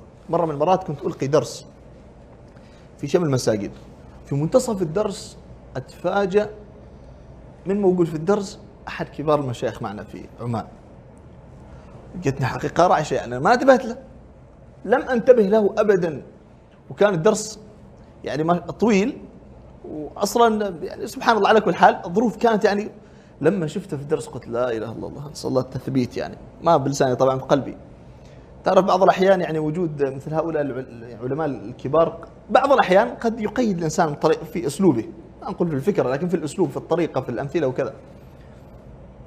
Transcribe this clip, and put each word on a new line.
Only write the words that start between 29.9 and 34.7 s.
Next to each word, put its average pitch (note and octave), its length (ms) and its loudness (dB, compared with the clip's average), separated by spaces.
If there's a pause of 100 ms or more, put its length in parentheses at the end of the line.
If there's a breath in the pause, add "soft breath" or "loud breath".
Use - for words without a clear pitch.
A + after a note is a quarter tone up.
مثل C3+ 320 -4
هؤلاء D#3+ 280 -2
الع-، C3 160 -4 (420)
العلماء C#3 260 -4
الكبار C#3+ 800 -2 (220)
بعض C4 220 4
الأحيان G#3+ 360 4
قد A#3 320 -4
يقيد G#3+ 380 -2
الإنسان E3 300 0
من D3 60 -4
طريق، D#3 300 2
في C#3+ 220 -8
أسلوبه، D3 420 2 (340)